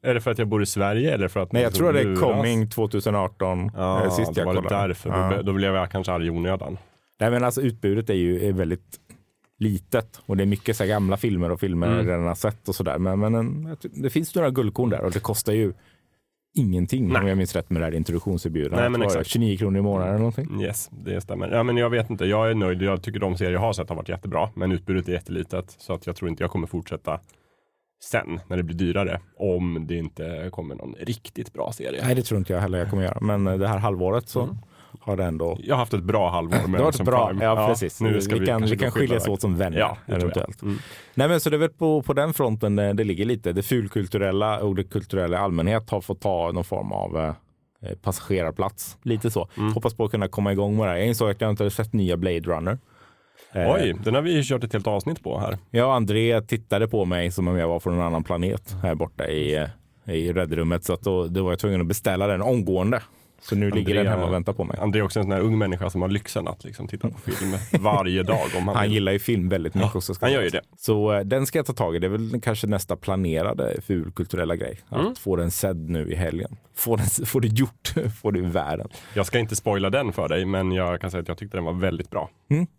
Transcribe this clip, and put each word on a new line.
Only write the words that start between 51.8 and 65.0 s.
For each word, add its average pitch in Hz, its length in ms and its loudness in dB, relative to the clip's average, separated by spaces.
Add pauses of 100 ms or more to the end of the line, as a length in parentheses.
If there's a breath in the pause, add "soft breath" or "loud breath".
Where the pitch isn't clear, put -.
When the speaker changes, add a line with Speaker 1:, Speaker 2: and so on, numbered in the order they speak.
Speaker 2:
nya 92 240 2
Blade 85 240 0
Runner. 85 380 -2 (760 soft breath)
Eh, 95 220 2
Speaker 1:
Oj, 123 300 2
den 113 100 2
har 139 80 4
vi 170 100 0
ju 151 120 4
kört 123 200 -2
ett 110 80 -6
helt 104 140 -2
avsnitt 110 360 -2
på - 160 -4
här. 101 200 -2 (120)
Speaker 2:
Ja, 123 240 4
André 113 460 4
tittade 110 480 0
på 107 160 2
mig 87 260 0
som 90 180 0
om 90 80 2
jag 82 120 2
var 85 120 0
från 90 140 -2
en 87 60 2
annan 82 240 0
planet 92 580 -2
här 87 120 2
borta 78 340 -4
i, 76 280 0
eh, - 580 -6
i 82 180 0
Red-rummet. 85 520 0
Så - 100 0
att - 80 -6
då, 92 240 2
då 92 180 -2
var 90 80 0
jag 85 60 -2
tvungen 98 220 0
att 87 60 0
beställa 98 400 0
den 98 160 0
omgående. 107 600 0 (380 soft breath)
Så - 160 -2
nu 101 140 2
ligger 98 240 0
den 104 40 4
Speaker 1:
André 101 160 2
Speaker 2:
hemma 90 120 0
och 90 80 0
väntar 90 180 0
på - 120 -2
mig. - 160 -6
Speaker 1:
André 107 200 2